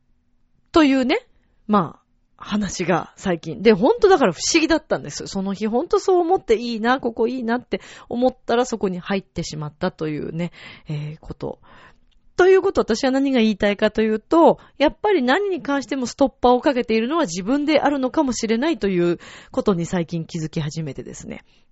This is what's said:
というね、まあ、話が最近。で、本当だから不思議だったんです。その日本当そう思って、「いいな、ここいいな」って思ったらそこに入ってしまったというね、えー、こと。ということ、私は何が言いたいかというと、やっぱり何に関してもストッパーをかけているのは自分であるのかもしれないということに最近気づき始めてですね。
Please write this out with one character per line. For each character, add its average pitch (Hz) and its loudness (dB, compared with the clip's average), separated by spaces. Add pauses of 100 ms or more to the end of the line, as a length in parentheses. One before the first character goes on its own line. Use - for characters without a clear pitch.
(720)
と 320 6
い 269 4
う 262 2
ね、 359 -2 (400)
ま 202 0
あ、 - -20 (420)
話 196 -6
が 165 -2
最 170 -4
近。 165 -12
で、 220 6
本 254 2
当 392 6
だ 381 6
か 269 2
ら 175 2
不 - -12 (120)
思 330 2
議 302 2
だ 311 2
っ - -6
た 180 -2
ん 131 -12
で 147 -14
す。 - -12
そ 196 -8
の 196 -6
日 202 -6
本 247 -2
当 403 0
そ 370 2
う 349 4
思 359 0
っ 381 -12
て、 226 2
「い 240 -6
い - -8
な、 247 0
こ 233 -4
こ 226 -2
い 254 -6
い - -8
な」 233 -2
っ - -8
て - -6 (280)
思 247 0
っ 254 -2
た - -4
ら 247 2
そ 220 -6
こ 196 0
に 180 -4
入 196 -4
っ - -4
て - -10
し 151 -10
ま 151 -8
っ 147 -12
た 185 -2
と 156 -6
い 151 -4
う 143 -8
ね、 165 -6 (380)
え 151 -8
ー、 - -20
こ - -14
と。 - -10 (800)
と 359 6
い 381 8
う 349 4
こ 381 0
と、 254 0
私 220 -2
は 262 2
何 269 0
が 254 4
言 220 4
い 190 -6
た 208 2
い 202 -2
か 214 0
と 220 -2
い 220 2
う 214 0
と、 311 4 (220)
や 285 4
っ - -2
ぱ 415 0
り 311 2
何 339 0
に 330 -4
関 277 -2
し - -16
て 294 -8
も 247 -4
ス - -12
ト 277 4
ッ - 0
パ - 2
ー - 8
を 247 2
か 285 2
け 240 -2
て 220 0
い 220 2
る 233 -2
の 302 -4
は 311 0
自 180 -6
分 277 0
で 294 2
あ - 2
る 285 0
の 254 -2
か 311 0
も 254 -2
し 220 -4
れ 226 0
な 302 0
い 247 -6
と 202 -2
い 175 2
う 160 -4 (320)
こ 175 -2
と 196 2
に 165 -4
最 170 -4
近 165 -8
気 170 -10
づ 156 -6
き 165 -6
始 156 -6
め 143 -10
て 123 -12
で 147 -16
す - -18
ね。 - -14 (280)